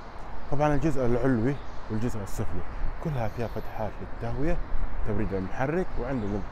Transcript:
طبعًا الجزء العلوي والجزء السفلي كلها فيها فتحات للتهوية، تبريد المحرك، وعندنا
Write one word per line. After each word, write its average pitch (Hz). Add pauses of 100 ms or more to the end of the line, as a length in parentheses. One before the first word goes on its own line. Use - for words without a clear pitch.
(500)
طبعًا 147
الجزء 135
العلوي 120 (340)
والجزء 110
السفلي - (440)
كلها 127
فيها 113
فتحات 107
للتهوية، 117 (520)
تبريد 101
المحرك، 135 (140)
وعندنا 110 (120)